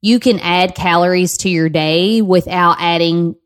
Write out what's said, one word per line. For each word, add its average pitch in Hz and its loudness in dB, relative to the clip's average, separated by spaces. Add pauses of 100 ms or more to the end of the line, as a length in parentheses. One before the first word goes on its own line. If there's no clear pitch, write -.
you 226 2
can 233 0
add 180 0
calories 180 0
to 190 -4
your 160 0
day 170 0
without 180 2
adding 170 -2 (100)